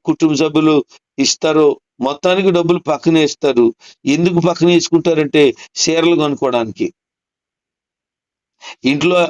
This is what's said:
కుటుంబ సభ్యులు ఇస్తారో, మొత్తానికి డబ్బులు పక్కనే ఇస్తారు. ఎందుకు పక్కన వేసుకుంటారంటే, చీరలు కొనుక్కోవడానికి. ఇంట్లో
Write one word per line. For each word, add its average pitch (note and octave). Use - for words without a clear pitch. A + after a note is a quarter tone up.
కుటుంబ D#3+
సభ్యులు D#3
ఇస్తారో, D3+
మొత్తానికి F3+
డబ్బులు E3+
పక్కనే D#3
ఇస్తారు. A#2+
ఎందుకు E3+
పక్కన E3+
వేసుకుంటారంటే, D#3
చీరలు D#3+
కొనుక్కోవడానికి. B2+
ఇంట్లో D3